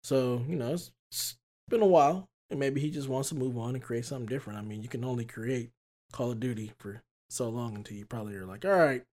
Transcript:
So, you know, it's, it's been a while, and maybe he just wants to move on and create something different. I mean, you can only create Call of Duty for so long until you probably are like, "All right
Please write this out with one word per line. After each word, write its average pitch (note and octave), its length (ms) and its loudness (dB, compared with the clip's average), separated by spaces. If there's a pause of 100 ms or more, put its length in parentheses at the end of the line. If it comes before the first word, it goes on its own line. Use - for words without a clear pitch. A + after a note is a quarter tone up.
So, B2 460 2
you F3 80 -2
know, C#3 180 -2
it's, F3+ 160 -6 (220)
it's - 240 -6 (320)
been A3+ 140 4
a G#3 40 8
while, F3 420 8 (220)
and - 80 -4
maybe C#3 220 2
he D3+ 100 0
just C#3 180 -6
wants C3+ 220 -2
to E3 60 -6
move B2+ 200 -2
on A#2 180 -4
and B2+ 80 -6
create A#2 220 -4
something B2 220 -6
different. A2 320 -6
I G#2 40 -8
mean, G#2+ 200 -8
you A#2+ 60 -10
can A#2+ 160 -4
only B2 200 -2
create A#2 460 -4 (420)
Call B2 200 -2
of A2+ 80 -4
Duty A2 380 -4
for G#2 240 -12 (280)
so A#2+ 180 -2
long A#2 280 -4
until G#2 200 -12
you G2+ 100 -12
probably G#2+ 280 -8
are F#2+ 120 -10
like, G2 180 -12
"All G3 80 4
right C#3+ 320 6 (120)